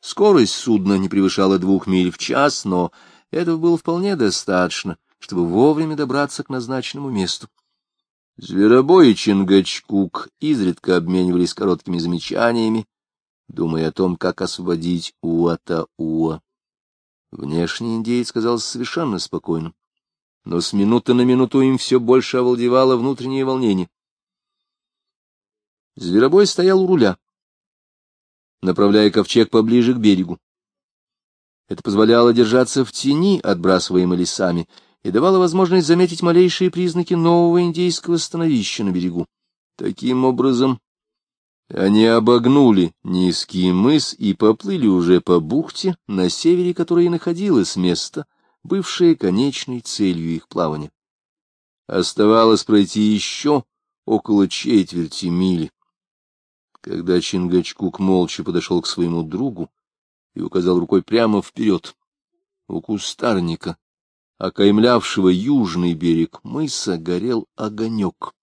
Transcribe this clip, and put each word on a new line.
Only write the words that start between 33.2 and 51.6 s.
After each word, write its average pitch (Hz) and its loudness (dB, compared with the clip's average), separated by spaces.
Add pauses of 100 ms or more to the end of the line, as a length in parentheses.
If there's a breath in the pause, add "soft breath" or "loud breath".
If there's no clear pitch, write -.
отбрасываемой 90 2
лесами, 87 -2 (340 soft breath)
и 107 -8
давало 165 2
возможность 180 2
заметить 170 2
малейшие 175 2
признаки 175 -2
нового 170 4
индейского 170 -2
становища 160 -2
на 98 0
берегу. 87 -4 (500)
Таким 127 -4
образом, 131 0 (880)
они 101 2
обогнули 117 4 (100)
низкий 90 -2
мыс 123 0
и 98 -2
поплыли 117 0
уже 90 4
по 87 2
бухте, 156 -4 (100)
на 92 -2
севере 180 0
которой 175 0
и 175 0
находилось 170 -2
место, 90 -4 (360)
бывшее 175 0
конечной 123 -2
целью 85 -4
их 80 -10
плавания. 76 -4 (960)